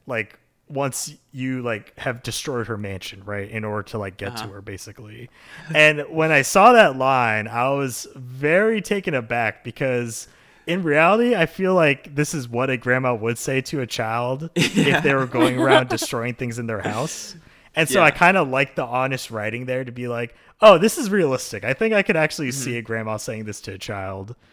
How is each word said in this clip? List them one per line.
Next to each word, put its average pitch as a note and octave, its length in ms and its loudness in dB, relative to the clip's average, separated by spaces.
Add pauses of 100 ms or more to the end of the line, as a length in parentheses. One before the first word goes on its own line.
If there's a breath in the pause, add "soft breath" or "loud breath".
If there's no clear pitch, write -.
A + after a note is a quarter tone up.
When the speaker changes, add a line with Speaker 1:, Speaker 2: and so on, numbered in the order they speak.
Speaker 1:
like, A2 320 -8 (280)
once C#3 460 -6 (180)
you, C3 300 -6
like, A#2 380 -8
have B2 240 -8
destroyed A#2+ 420 -6
her A2 120 -8
mansion, G2 460 -10
right, G2+ 280 -8
in A2 120 -8
order G#2 200 -6
to, - 160 -12
like, G2 180 -8
get G2 120 -8
Speaker 2:
Uh-huh. A2 180 -10
Speaker 1:
to F#2+ 60 -16
her, G2+ 80 -18
basically. G#2 680 -16 (460 loud breath)
And D3+ 240 6 (100)
when D#3+ 220 2
I D3 100 6
saw G3+ 320 8
that F#3+ 240 6
line, A#2+ 500 2
I A#2+ 220 0
was C#3 460 -4
very D3+ 640 0
taken F#3+ 320 -4
aback A#2 500 -2
because A#2+ 640 -4 (380 soft breath)
in F3 160 -2
reality, F#3 540 4
I E3+ 100 2
feel F#3 300 0
like D3 400 2
this D3 180 -2
is C3 140 -8
what A#2+ 220 -2
a C3 80 0
grandma B2+ 360 0
would A#2 240 -2
say C3+ 240 -2
to C#3 200 -4
a B2 40 -4
child B2 640 -4
Speaker 2:
<laughs> - 40 -8
Yeah. E3+ 420 2
Speaker 1:
if D3 60 -2
they C#3+ 100 2
were C3+ 140 0
going B2 320 2
around B2+ 300 4
destroying A#2+ 460 -4
things A#2+ 220 -8
in B2 100 -6
their A2 140 -4
house. A2 540 -6 (400 soft breath)
And D#3 140 0
so F#3+ 100 2
Speaker 2:
Yeah. E3+ 60 6
Speaker 1:
I D3 60 4
kinda F3+ 320 4
like C3+ 320 -2
the C3 100 -4
honest B2+ 460 -4
writing A2 340 -6
there B2+ 180 -4
to B2 80 -14
be B2 160 -10
like, A#2+ 280 -6 (260 soft breath)
"Oh, G#3 160 12
this G3+ 200 2
is B3+ 120 -2
realistic. C#3 560 -2
I B2 80 0
think A3 200 -2
I G#3 80 2
could F#3 160 0
actually D3+ 320 -2
Speaker 2:
Mm-hmm. C3+ 140 -6
Speaker 1:
see A#2+ 140 -4
a A#2 40 -8
grandma A2 360 -6
saying A2 280 -10
this G#2+ 160 -10
to G2 120 -12
a F#2+ 40 -14
child." G2 580 -10 (180 soft breath)